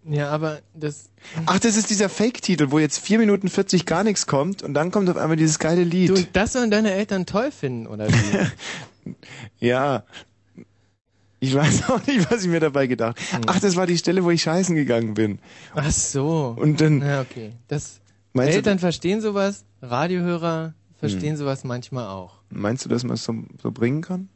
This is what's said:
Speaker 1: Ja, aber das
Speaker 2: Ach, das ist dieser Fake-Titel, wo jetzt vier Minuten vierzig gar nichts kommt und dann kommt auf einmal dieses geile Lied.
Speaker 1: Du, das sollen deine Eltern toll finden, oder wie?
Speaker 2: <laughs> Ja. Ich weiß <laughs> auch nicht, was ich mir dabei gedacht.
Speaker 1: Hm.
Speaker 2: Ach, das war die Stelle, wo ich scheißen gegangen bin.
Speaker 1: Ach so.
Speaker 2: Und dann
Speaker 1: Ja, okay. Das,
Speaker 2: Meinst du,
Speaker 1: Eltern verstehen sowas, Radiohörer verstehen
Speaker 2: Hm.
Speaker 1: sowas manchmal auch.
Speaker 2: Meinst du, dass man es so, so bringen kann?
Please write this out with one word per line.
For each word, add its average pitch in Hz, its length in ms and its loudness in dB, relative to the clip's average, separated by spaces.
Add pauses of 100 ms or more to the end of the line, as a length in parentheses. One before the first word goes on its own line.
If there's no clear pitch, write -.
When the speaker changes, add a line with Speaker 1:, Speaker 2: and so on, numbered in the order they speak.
Speaker 1:
Ja, 147 220 -2
aber 151 320 -2 (140)
das 151 340 -10 (380)
Speaker 2:
Ach, 180 120 4
das 220 200 2
ist 202 100 0
dieser 202 220 2
Fake-Titel, 190 600 0
wo 147 80 4
jetzt 151 200 2
vier 214 200 2
Minuten 202 300 4
vierzig 185 380 2
gar 170 180 0
nichts 208 220 0
kommt 156 360 0
und 143 120 -6
dann 160 160 2
kommt 196 180 2
auf 175 80 2
einmal 160 220 0
dieses 156 200 2
geile 170 240 2
Lied. 175 280 2
Speaker 1:
Du, 185 240 2
das 202 180 2
sollen 247 180 0
deine 208 220 2
Eltern 196 320 -2
toll 240 260 0
finden, 123 360 -6
oder 107 220 -6
wie? - 1040 -2
Speaker 2:
<laughs> - 0 - (440)
Ja. 127 460 0 (1400)
Ich 135 140 0
weiß 143 300 2
<laughs> - 60 -4
auch 247 160 0
nicht, 226 240 2
was 233 120 0
ich 185 60 -2
mir 165 120 2
dabei 139 260 2
gedacht. 117 320 -2 (140)
Speaker 1:
Hm. 135 140 -4
Speaker 2:
Ach, 185 140 2
das 190 160 2
war 185 100 2
die 175 120 2
Stelle, 180 260 0
wo 170 60 4
ich 170 120 2
scheißen 175 320 0
gegangen 120 400 0
bin. 104 240 0 (360)
Speaker 1:
Ach 151 160 -2
so. 143 680 -2
Speaker 2:
Und 151 240 2
dann 151 200 4
Speaker 1:
Ja, 143 200 0
okay. 113 300 -12 (160)
Das, - 320 -8 (340)
Speaker 2:
Meinst 131 180 4
du, 185 40 4
Speaker 1:
Eltern 202 220 2
verstehen 180 440 -2
sowas, 202 420 -2 (180)
Radiohörer 165 880 -2 (260)
verstehen 185 340 -2
Speaker 2:
Hm. 156 40 -4
Speaker 1:
sowas 139 280 -4
manchmal 123 440 -8
auch. 95 400 -14
Speaker 2:
Meinst 104 380 -4
du, - 20 -10
dass 120 160 0
man 120 100 -4
es 113 100 -6
so, 117 100 -6 (280)
so 117 100 -4
bringen 123 280 0
kann? 185 360 -8